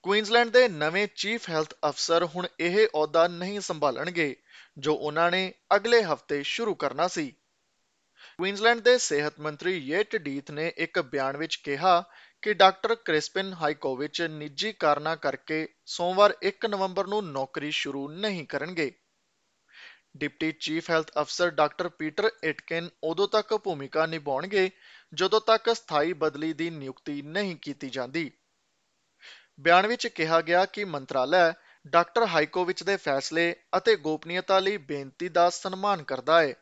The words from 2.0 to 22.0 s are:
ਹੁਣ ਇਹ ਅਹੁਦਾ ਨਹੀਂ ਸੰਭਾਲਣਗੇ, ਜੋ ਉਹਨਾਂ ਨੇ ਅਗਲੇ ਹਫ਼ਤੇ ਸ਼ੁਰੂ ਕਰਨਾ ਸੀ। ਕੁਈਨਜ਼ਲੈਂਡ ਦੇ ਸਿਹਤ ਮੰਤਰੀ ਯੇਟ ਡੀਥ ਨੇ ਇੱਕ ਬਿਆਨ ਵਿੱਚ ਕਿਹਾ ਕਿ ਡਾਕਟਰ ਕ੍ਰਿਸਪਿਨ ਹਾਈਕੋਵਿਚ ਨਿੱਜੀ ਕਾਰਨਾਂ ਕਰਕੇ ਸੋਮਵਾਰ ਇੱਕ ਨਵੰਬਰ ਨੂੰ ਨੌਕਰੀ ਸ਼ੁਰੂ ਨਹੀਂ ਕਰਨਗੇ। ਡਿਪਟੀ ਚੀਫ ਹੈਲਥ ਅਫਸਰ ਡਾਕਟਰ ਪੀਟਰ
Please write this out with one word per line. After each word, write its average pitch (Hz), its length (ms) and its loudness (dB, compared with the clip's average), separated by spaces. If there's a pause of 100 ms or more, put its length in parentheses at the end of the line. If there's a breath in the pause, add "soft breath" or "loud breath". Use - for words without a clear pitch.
ਹੁਣ 180 120 -6 (120)
ਇਹ 175 260 2
ਅਹੁਦਾ 156 420 2
ਨਹੀਂ 180 340 -6
ਸੰਭਾਲਣਗੇ, 151 760 -2 (420 loud breath)
ਜੋ 147 180 0
ਉਹਨਾਂ 156 360 0
ਨੇ 185 100 2 (340)
ਅਗਲੇ 226 280 4
ਹਫ਼ਤੇ 147 380 -2 (120)
ਸ਼ੁਰੂ 220 300 -2
ਕਰਨਾ 139 320 0
ਸੀ। 156 120 -4 (1080 loud breath)
ਕੁਈਨਜ਼ਲੈਂਡ 202 440 2
ਦੇ 247 160 6
ਸਿਹਤ 151 420 -2
ਮੰਤਰੀ 151 360 -4 (120)
ਯੇਟ 196 280 -2
ਡੀਥ 143 360 -6
ਨੇ 151 160 -6 (160)
ਇੱਕ 165 160 -2 (120)
ਬਿਆਨ 139 260 -4
ਵਿੱਚ 156 180 -6
ਕਿਹਾ 151 360 0 (520 loud breath)
ਕਿ 214 100 -2
ਡਾਕਟਰ 190 420 4
ਕ੍ਰਿਸਪਿਨ 190 680 -2
ਹਾਈਕੋਵਿਚ 147 600 -4
ਨਿੱਜੀ 156 500 -6 (140)
ਕਾਰਨਾਂ 151 320 2
ਕਰਕੇ 156 500 -4 (280)
ਸੋਮਵਾਰ 185 460 4
ਇੱਕ 202 240 -4
ਨਵੰਬਰ 190 420 -2
ਨੂੰ 208 240 -4
ਨੌਕਰੀ 139 400 -6 (100)
ਸ਼ੁਰੂ 139 280 -6
ਨਹੀਂ 180 380 -6
ਕਰਨਗੇ। 165 440 -4 (1300 loud breath)
ਡਿਪਟੀ 147 420 -6
ਚੀਫ 156 300 -6
ਹੈਲਥ 160 220 0 (100)
ਅਫਸਰ 175 300 -2
ਡਾਕਟਰ 147 460 -2
ਪੀਟਰ 175 340 -2 (120)